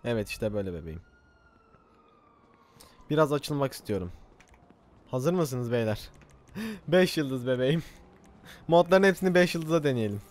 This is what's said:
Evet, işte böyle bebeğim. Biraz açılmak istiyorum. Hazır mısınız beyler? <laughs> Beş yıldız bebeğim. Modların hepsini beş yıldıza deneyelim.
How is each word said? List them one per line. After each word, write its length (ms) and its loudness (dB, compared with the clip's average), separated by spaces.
Evet, 240 -2
işte 260 -6
böyle 180 -4
bebeğim. 300 -12
Biraz 220 2
açılmak 400 -2
istiyorum. 400 -6
Hazır 220 -2
mısınız 400 -2
beyler? 360 -2
<laughs> 400 -10
Beş 280 2
yıldız 300 -4
bebeğim. 360 0
Modların 360 6
hepsini 300 2
beş 200 4
yıldıza 300 -2
deneyelim. 360 -2